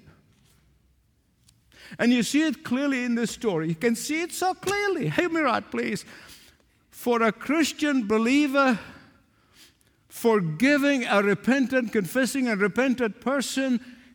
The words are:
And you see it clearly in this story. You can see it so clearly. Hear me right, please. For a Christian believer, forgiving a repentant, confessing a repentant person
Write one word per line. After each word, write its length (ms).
And 140
you 120
see 180
it 240
clearly 400
in 100
this 160
story. 380
You 60
can 200
see 260
it 120
so 200
clearly. 560
Hear 200
me 100
right, 320
please. 320
For 320
a 100
Christian 720
believer, 720
forgiving 960
a 180
repentant, 720
confessing 540
a 80
repentant 680
person 580